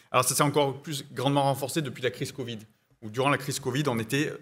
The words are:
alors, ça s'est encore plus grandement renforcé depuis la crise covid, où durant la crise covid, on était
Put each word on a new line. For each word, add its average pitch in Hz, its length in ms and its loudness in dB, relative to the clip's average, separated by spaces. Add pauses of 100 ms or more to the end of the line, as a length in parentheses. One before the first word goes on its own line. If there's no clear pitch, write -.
(100)
alors, 123 140 4
ça 143 100 2
s'est 151 80 2
encore 143 400 2
plus 139 300 -8
grandement 135 320 2
renforcé 139 380 0
depuis 131 200 -6
la 123 80 2
crise 135 220 -8
covid, 117 260 -10 (440)
où 110 80 -10
durant 127 200 2
la 139 80 4
crise 135 220 -4
covid, 135 260 -2
on 123 120 2
était 139 440 -2